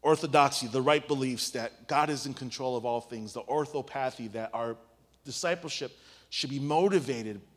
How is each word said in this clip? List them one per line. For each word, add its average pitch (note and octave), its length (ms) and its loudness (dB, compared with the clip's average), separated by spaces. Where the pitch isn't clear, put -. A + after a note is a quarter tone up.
Orthodoxy, D3 640 4
the B2 140 0
right D3 260 4
beliefs C3 440 -2
that A#2 360 -8
God D3 220 2
is C#3+ 160 -4
in C#3 80 -6
control B2+ 440 -4
of A#2 80 -4
all A#2+ 160 0
things, A2 320 -10
the A#2 80 -8
orthopathy C3+ 920 -4
that A2 200 -4
our A#2 220 -2
discipleship E3 680 -4
should - 200 -4
be C#3 100 -4
motivated C#3 840 2